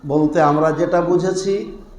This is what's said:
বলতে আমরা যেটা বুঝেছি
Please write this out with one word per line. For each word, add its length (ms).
বলতে 360
আমরা 300
যেটা 300
বুঝেছি 760